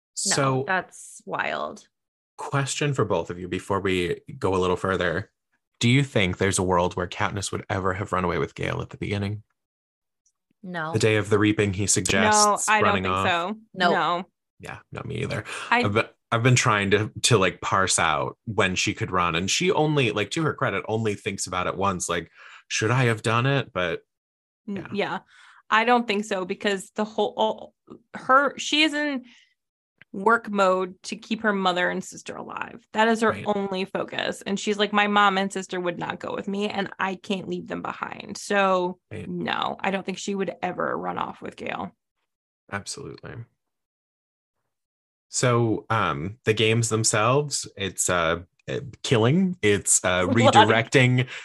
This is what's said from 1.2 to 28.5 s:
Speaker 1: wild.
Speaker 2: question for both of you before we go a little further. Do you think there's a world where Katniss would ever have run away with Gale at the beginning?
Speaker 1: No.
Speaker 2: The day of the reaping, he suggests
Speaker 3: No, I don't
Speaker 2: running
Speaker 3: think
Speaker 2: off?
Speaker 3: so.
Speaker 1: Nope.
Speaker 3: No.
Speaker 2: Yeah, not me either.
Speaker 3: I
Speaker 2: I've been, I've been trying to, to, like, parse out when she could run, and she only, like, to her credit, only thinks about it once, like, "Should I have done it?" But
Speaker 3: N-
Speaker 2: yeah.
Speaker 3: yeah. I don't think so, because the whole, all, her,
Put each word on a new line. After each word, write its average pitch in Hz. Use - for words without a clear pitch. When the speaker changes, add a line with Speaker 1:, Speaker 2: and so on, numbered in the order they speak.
Speaker 1:
wild. 78
Speaker 2:
question 139
for 123
both 90
of 87
you 90
before 101
we 90
go 95
a 95
little 90
further. 90
Do 120
you 139
think 98
there's 95
a 98
world 90
where 90
Katniss 101
would -
ever 95
have 98
run 90
away 85
with -
Gale 87
at -
the -
beginning? 101
Speaker 1:
No. 165
Speaker 2:
The 113
day 107
of 98
the 104
reaping, 104
he 98
suggests 208
Speaker 3:
No, 214
I 214
don't 202
Speaker 2:
running 190
Speaker 3:
think 185
Speaker 2:
off? 190
Speaker 3:
so. 175
Speaker 1:
Nope. 180
Speaker 3:
No. 170
Speaker 2:
Yeah, -
not -
me -
either. -
Speaker 3:
I 240
Speaker 2:
I've 104
been, 110
I've 117
been 127
trying 104
to, 104
to, 120
like, 92
parse 95
out 76
when 98
she 95
could 85
run, 87
and 92
she 180
only, 147
like, 104
to 165
her 147
credit, 101
only 110
thinks 98
about 90
it -
once, 92
like, 85
"Should 110
I 127
have 113
done 117
it?" 139
But 87
Speaker 3:
N- 202
Speaker 2:
yeah. -
Speaker 3:
yeah. 185
I 220
don't 240
think 208
so, 185
because 196
the 214
whole, 214
all, -
her, 269